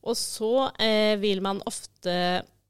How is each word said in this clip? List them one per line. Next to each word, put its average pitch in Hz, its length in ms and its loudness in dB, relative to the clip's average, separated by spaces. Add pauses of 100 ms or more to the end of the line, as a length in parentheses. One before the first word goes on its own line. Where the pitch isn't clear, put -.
Og 226 100 -2
så, 247 640 0
eh, 214 380 4
vil 196 240 0
man 196 260 -2
ofte, 180 760 -2 (260)